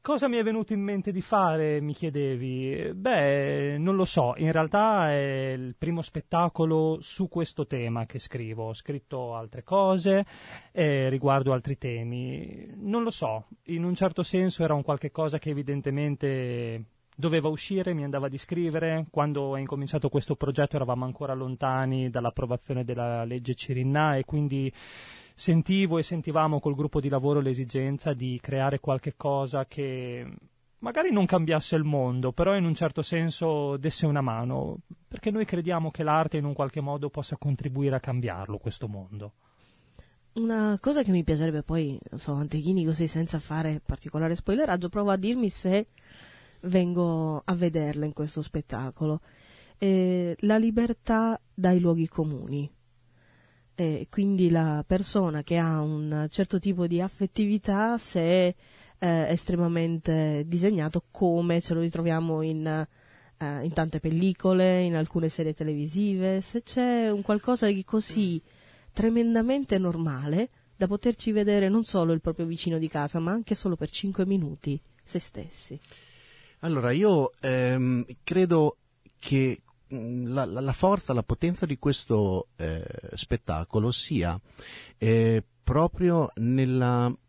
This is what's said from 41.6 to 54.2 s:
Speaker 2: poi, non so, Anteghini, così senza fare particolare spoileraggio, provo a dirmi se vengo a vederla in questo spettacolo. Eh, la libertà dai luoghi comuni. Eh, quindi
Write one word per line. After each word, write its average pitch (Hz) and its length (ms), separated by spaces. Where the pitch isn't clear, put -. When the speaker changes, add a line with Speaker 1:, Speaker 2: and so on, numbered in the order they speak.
Speaker 2:
poi, 156 340
non 127 80
so, 151 140
Anteghini, 156 520
così 160 220
senza 160 320
fare 156 440
particolare 156 520
spoileraggio, 196 540
provo 202 200
a 196 80
dirmi 220 320
se 196 380
vengo 175 800
a 185 120
vederla 156 500
in 151 80
questo 151 300
spettacolo. 147 800
Eh, 180 600
la 214 160
libertà 226 840
dai 180 280
luoghi 165 280
comuni. 147 600
Eh, 160 380
quindi 196 400